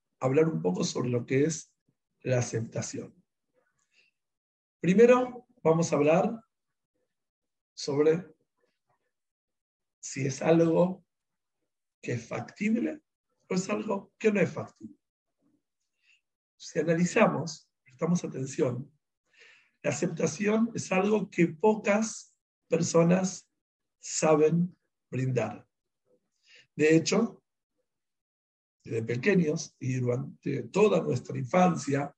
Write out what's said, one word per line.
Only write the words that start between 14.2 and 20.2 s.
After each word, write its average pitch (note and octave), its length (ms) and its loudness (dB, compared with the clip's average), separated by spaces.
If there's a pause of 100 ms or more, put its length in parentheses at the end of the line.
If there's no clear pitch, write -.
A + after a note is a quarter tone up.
no G3 80 0
es E3+ 100 0
factible. - 480 -14 (1600)
Si - 220 -10
analizamos, E3+ 920 0 (140)
prestamos E3+ 400 -4
atención, C3+ 680 -6 (880)
la D3 80 -2
aceptación G3+ 840 -2